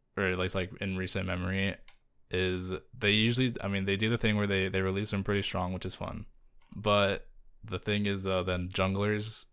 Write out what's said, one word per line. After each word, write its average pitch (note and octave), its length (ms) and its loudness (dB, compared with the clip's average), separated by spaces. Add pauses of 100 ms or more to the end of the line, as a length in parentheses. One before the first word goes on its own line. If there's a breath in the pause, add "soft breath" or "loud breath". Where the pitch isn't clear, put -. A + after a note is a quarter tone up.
(160)
or G2+ 120 0
at F#2 120 2
least, F#2 160 0
like, F#2 240 -2
in F#2+ 180 -2
recent F#2 280 -2
memory, F#2 500 0 (560)
is F#2 400 0 (260)
they G#2 140 2
usually, A#2 500 4
I - 60 -4
mean, G2 160 0
they G2 140 2
do A2 120 2
the A#2 80 2
thing G#2+ 200 2
where G#2 100 2
they, F#2+ 220 2
they F#2+ 120 0
release F#2+ 300 0
them G2 140 -2
pretty G2+ 160 0
strong, F#2 320 -2
which F#2 120 -6
is F2+ 100 -6
fun. - 300 -8 (480)
But G3+ 540 2 (380)
the G2 140 -6
thing G#2 260 0
is, G2 180 -2
though, F#2+ 200 2
then F2+ 260 -2
junglers G2+ 840 0